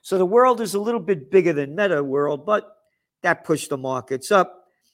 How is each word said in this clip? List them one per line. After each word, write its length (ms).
So 160
the 80
world 340
is 140
a 60
little 180
bit 320
bigger 220
than 240
Meta 260
world, 420
but 320
that 220
pushed 260
the 60
markets 560
up. 340